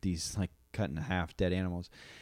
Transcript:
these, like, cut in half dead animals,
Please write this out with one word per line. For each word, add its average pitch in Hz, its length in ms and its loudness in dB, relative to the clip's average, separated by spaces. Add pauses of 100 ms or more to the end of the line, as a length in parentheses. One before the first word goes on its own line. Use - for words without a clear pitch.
these, 90 360 0
like, 92 120 0 (240)
cut 98 160 0
in 76 60 -4
half 87 420 0
dead 90 160 4
animals, 90 340 0 (340)